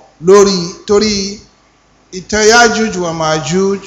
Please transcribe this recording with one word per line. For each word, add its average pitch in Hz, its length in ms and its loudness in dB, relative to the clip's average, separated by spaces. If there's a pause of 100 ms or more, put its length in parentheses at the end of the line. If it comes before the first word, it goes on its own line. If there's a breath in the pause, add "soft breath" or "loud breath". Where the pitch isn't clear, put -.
(200)
lórí, 196 360 4 (280)
torí 208 560 -2 (720)
ìtàn 208 340 -4
Yájúj 220 500 2
wa 175 160 -6
Májúj 165 760 -2